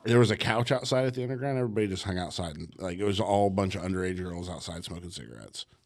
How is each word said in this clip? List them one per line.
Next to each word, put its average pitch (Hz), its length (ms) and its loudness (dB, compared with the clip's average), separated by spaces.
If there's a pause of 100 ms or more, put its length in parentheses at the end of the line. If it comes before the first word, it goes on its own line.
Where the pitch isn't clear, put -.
there 117 160 6
was 110 140 8
a 98 40 2
couch 120 360 0
outside 131 340 2
at 127 80 0
the 127 80 -4
underground. 131 360 -2
Everybody 110 280 2
just 95 160 -2
hung 92 160 -2
outside, 85 380 -4
and, 82 220 -12
like, 90 200 -4
it 101 60 -2
was 101 160 2
all 101 260 4
a 101 40 2
bunch 95 260 2
of 82 60 -6
underage 92 360 0
girls 87 320 -6
outside 85 320 -8
smoking 87 280 -10
cigarettes. 57 540 -14 (220)